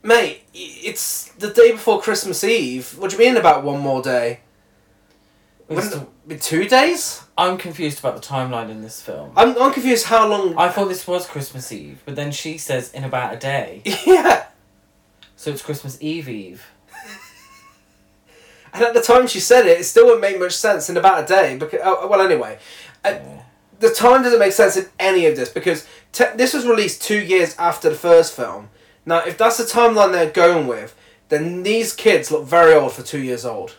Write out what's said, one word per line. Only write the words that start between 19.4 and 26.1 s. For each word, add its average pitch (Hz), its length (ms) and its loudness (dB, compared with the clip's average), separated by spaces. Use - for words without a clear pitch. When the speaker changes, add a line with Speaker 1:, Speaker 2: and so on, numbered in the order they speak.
Speaker 1:
it, 170 120 6
it 185 40 -8
still 233 220 6
wouldn't 226 160 6
make 196 180 -2
much 180 140 -4
sense 196 360 -2
in 175 80 -4
about 160 260 4
a - 40 -10
day. 170 300 2
Because, 151 260 -6
oh, 180 240 0
well, 196 140 2
anyway. 135 380 -2
Uh, 202 80 -2
Speaker 2:
Yeah. - 300 -14
Speaker 1:
the 226 140 4
time 247 300 4
doesn't 240 160 4
make 196 140 4
sense 196 240 2
in 190 100 -6
any 185 260 2
of 156 100 4
this, 127 140 -6
because 165 380 -4